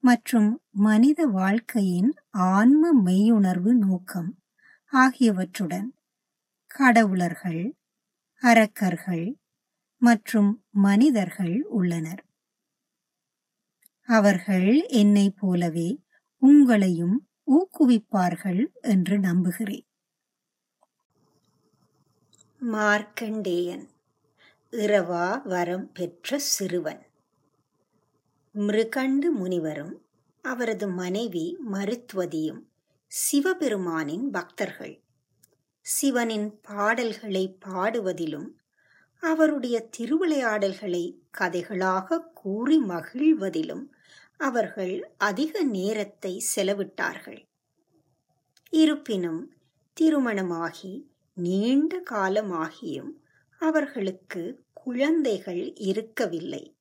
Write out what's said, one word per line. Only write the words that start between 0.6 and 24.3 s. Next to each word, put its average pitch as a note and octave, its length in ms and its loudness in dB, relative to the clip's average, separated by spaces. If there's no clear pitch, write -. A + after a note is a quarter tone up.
மனித A3+ 560 4
வாழ்க்கையின் G3 840 0
ஆன்ம A#3 760 4
மெய்யுணர்வு F#3+ 720 4
நோக்கம் F#3 640 0
ஆகியவற்றுடன் G3+ 960 0
கடவுளர்கள், F#3+ 880 2
அரக்கர்கள் F#3+ 800 2
மற்றும் A3 720 2
மனிதர்கள் G3+ 920 2
உள்ளனர். F3 640 -4
அவர்கள் G3 600 4
என்னைப் G#3 500 4
போலவே F3 640 -2
உங்களையும் G#3+ 760 6
ஊக்குவிப்பார்கள் G#3+ 1120 2
என்று G3 380 2
நம்புகிறேன். F#3 680 -2
மார்க்கண்டேயன், G#3+ 1300 -2